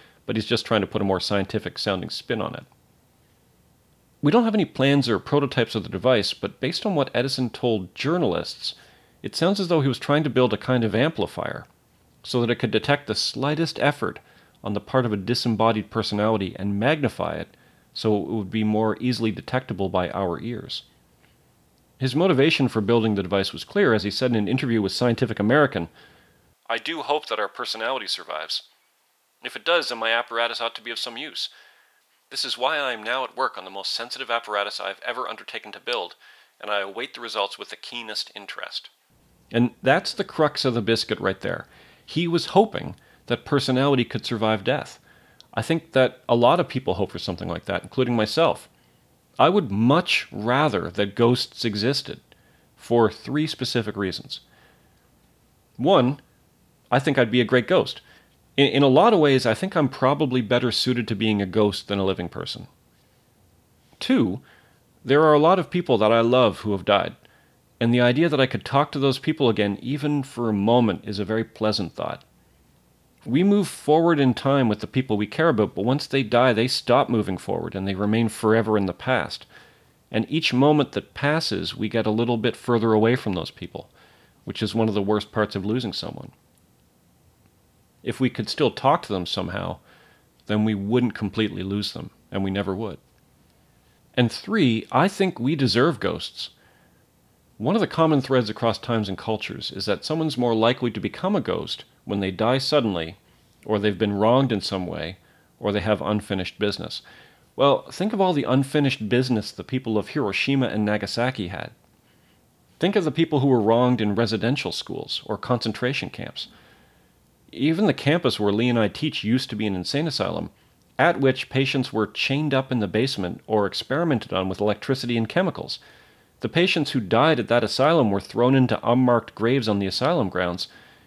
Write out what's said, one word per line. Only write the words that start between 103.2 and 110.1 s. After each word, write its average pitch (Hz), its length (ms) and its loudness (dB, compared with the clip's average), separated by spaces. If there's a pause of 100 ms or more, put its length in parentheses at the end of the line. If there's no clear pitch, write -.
or 107 140 0
they've 101 180 0
been 101 160 0
wronged 120 400 4
in 101 80 -2
some 92 260 -4
way, 82 300 -8 (420)
or 104 140 -2
they 101 80 0
have 104 220 0
unfinished 101 560 -4
business. 101 420 -4 (560)
Well, 139 340 2
think 208 220 -4
of 208 80 -4
all 185 140 2
the 143 100 0
unfinished 135 640 0
business 120 420 0
the - 140 -14
people 127 320 -4
of 98 120 -2
Hiroshima 135 580 0